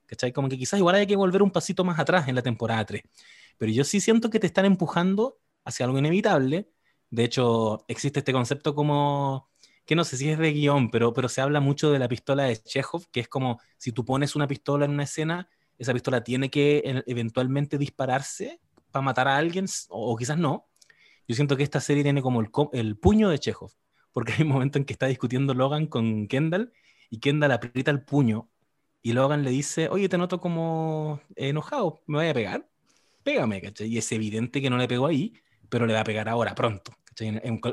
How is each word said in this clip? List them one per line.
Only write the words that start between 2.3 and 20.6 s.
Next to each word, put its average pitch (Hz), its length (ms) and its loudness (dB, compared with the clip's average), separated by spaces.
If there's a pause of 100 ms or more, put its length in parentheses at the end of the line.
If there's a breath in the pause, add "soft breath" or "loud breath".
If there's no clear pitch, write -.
la 123 60 0
temporada 113 440 -2
tres. 104 160 -8 (560 loud breath)
Pero 110 140 0
yo 127 120 4
sí 202 160 0
siento 226 300 4
que 220 100 0
te 185 80 2
están 190 180 2
empujando 190 720 2 (260)
hacia 127 200 -4
algo 131 140 0
inevitable. 165 680 2 (400)
De 117 160 0
hecho, 113 640 2
existe 143 300 -4
este 135 120 -2
concepto 135 440 -2
como, 143 760 0 (360 soft breath)
que 160 100 0
no 165 100 2
sé - 100 -8
si 139 140 -2
es 156 100 0
de 160 140 2
guión, 143 360 4
pero, 117 240 2
pero 127 140 -2
se - 140 -4
habla 147 180 0
mucho 143 320 2
de 139 80 2
la 123 80 0
pistola 139 360 -2
de 120 140 0
Chekhov, - 540 -6
que 123 80 -4
es 117 80 -4
como, 127 320 -2 (180 soft breath)
si - 140 -8
tú 113 140 -4
pones 139 320 -2
una 143 100 0
pistola 143 380 -2
en 143 60 0
una 143 120 -2
escena, 160 460 -4 (280)
esa 123 140 -2
pistola 127 320 0
tiene 131 260 -2
que, 147 360 4
eh, 127 220 -4
eventualmente 127 680 -2
dispararse 139 840 -4 (300)
pa 135 100 -2
matar 131 260 2
a 135 100 4
alguien, 170 280 -2
s-, - 240 -8
o, 110 240 -4
o - 20 -4
quizás 123 220 -4
no. 156 300 0 (600 soft breath)